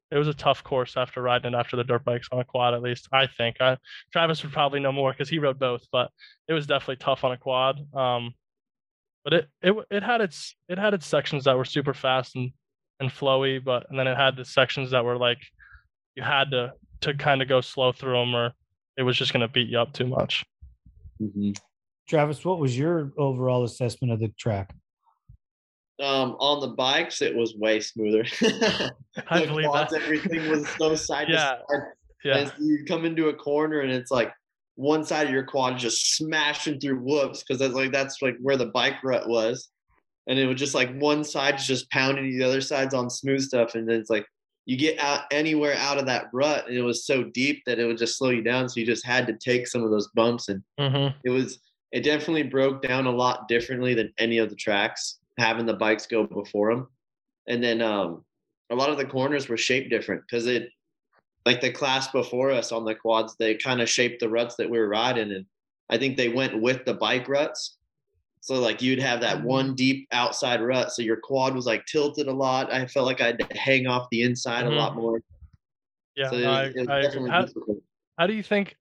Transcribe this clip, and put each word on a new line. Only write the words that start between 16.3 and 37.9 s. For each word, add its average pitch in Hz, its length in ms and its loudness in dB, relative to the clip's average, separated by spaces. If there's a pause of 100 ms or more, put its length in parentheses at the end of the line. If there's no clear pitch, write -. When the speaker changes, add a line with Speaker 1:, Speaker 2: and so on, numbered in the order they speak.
Speaker 1:
to, 123 200 -2 (280)
to 147 140 -2
kinda 143 300 2
go 131 160 4
slow 127 300 0
through 127 320 -2
'em 120 140 0
or 120 160 0 (440)
it 135 60 -2
was 123 140 4
just 123 160 0
gonna 117 160 2
beat 120 200 0
you 117 120 0
up 131 140 0
too 127 120 -2
much. - 380 -2 (760)
Speaker 2:
Mm-hmm. 101 320 -2 (560)
Speaker 3:
Travis, 151 360 0
what 175 160 0
was 127 180 0
your 151 380 -2
overall 127 480 0
assessment 120 480 -4
of 110 80 -2
the 113 80 -2
track? 101 460 -4 (1300)
Speaker 2:
Um, 135 400 0
on 143 200 2
the 123 140 -4
bikes, 143 480 0
it 131 140 0
was 117 200 0
way 110 240 2
smoother. 110 520 0
<laughs> - 100 -2 (840)
Speaker 1:
I 170 120 4
Speaker 2:
The 156 60 2
Speaker 1:
believe 151 220 0
Speaker 2:
quads, 147 240 0
Speaker 1:
that. 151 100 -2
Speaker 2:
everything 156 480 -2
was 151 260 0
so 160 200 4
side 151 320 -4
Speaker 1:
Yeah. 165 60 2
Speaker 2:
to 160 40 4
side. 139 440 -2 (420)
Speaker 1:
Yeah. 135 140 4
Speaker 2:
And 143 100 0
so 131 100 -14
you 151 280 2
come 165 180 -2
into 160 240 2
a 143 60 0
corner 151 460 0
and 135 120 0
it's, 123 180 -4
like, 117 220 2 (440)
one 151 280 2
side 151 240 0
of 131 40 -2
your 131 120 0
quad 127 340 0
just - 380 0
smashing 151 640 -2
through 135 180 -2
whoops 135 460 -2
'cause 127 160 -2
that's, 135 140 2
like, 131 180 0